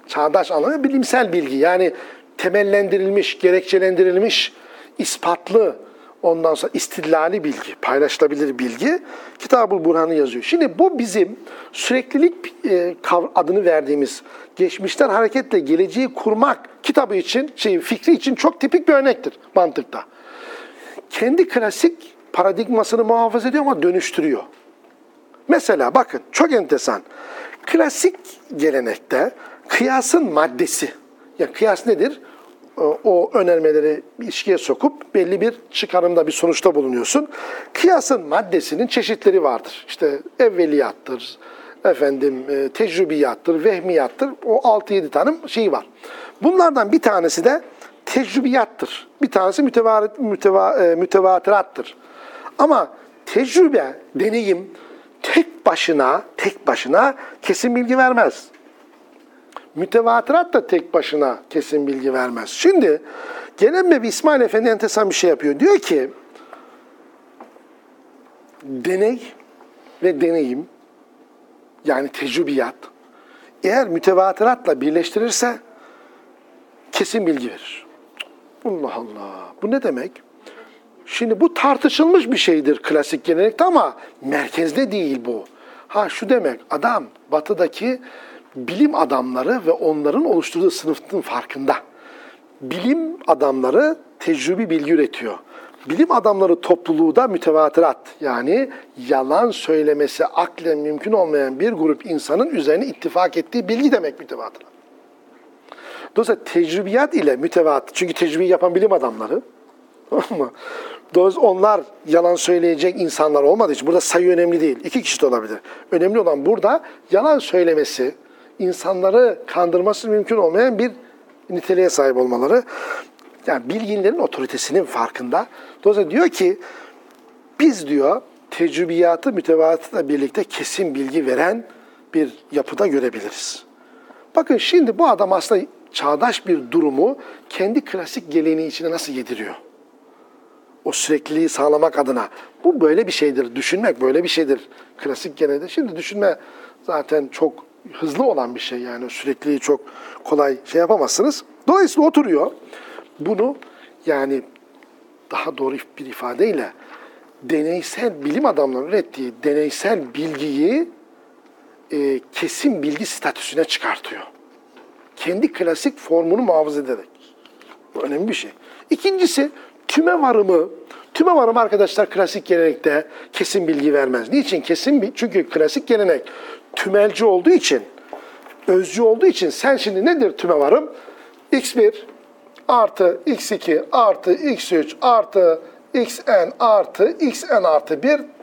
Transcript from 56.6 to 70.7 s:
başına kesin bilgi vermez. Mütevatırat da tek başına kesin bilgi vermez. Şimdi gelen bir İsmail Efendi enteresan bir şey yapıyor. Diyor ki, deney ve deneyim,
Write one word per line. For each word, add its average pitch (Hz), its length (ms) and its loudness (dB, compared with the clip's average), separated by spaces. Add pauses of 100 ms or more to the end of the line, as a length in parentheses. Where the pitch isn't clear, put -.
başına 196 480 2 (280)
kesin 240 340 -2
bilgi 247 220 0
vermez. 254 500 2 (1300)
Mütevatırat 233 760 2
da 254 140 0
tek - 280 0
başına 143 440 0 (120)
kesin 147 360 -2
bilgi 135 260 -2
vermez. 123 360 -4
Şimdi 247 540 4 (540)
gelen 349 340 4
bir 233 180 4
İsmail 294 320 2
Efendi 226 280 2
enteresan 214 420 0
bir 160 40 -2
şey 175 160 4
yapıyor. 143 300 0
Diyor 381 180 6
ki, 139 320 0 (2500)
deney 185 600 -2 (800)
ve 170 180 0
deneyim, 160 460 0 (1200)